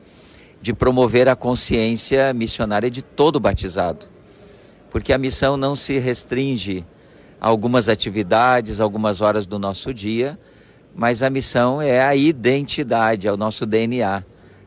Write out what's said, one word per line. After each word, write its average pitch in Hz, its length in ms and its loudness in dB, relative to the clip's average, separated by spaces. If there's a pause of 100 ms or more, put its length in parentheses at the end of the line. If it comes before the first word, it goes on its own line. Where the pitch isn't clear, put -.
(640)
de 120 100 -2
promover 127 560 4
a 131 60 4
consciência 123 960 0
missionária 113 580 -2
de 127 120 -8
todo 143 380 2
batizado, 92 680 -2 (840)
porque 110 220 -2
a 131 60 2
missão 135 380 0
não 135 180 -2
se 139 240 -2
restringe 120 840 -4 (560)
a - 80 0
algumas 113 400 2
atividades, 110 920 0
algumas 107 400 -2
horas 104 260 2
do 101 120 -6
nosso 98 340 -6
dia, 117 460 -4 (580)
mas 117 260 -2
a 135 80 2
missão 131 500 0
é 131 220 2
a 139 140 4
identidade, 120 1120 0
é 101 40 2
o 101 40 -2
nosso 107 280 -4
D 110 220 0
N 120 160 -2
A, 98 220 -2 (420)